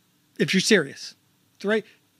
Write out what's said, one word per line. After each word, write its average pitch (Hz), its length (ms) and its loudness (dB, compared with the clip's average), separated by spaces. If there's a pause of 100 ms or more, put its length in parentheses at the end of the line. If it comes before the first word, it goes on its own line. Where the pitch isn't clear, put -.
(380)
If 160 140 -2
you're 190 80 2
serious. - 540 0 (420)
It's - 80 -18
right. 208 200 -2 (360)